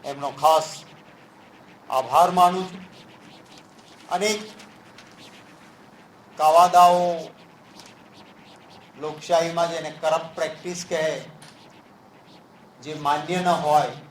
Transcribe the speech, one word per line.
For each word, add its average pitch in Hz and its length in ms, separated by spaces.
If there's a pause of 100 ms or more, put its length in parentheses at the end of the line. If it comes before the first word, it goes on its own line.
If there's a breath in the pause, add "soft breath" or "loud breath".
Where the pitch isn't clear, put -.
એમનો 139 280
ખાસ 156 360 (1200)
આભાર 131 420
માનું 180 360
છું. - 140 (1300)
અનેક 208 300 (2000)
કાવાદાઓ, 175 680 (1900)
લોકશાહીમાં 165 760
જેને 160 200 (100)
કરપ્ટ 160 340
પ્રેક્ટિસ 175 500
કહે, 160 180 (1800)
જે 151 140
માન્ય 147 460
ન 180 80 (140)
હોય 151 300 (180)